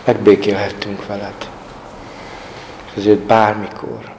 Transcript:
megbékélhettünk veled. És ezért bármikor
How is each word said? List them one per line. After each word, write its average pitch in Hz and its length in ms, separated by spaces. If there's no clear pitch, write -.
megbékélhettünk 101 1000
veled. 101 440
És - 120
ezért 104 220
bármikor 110 1000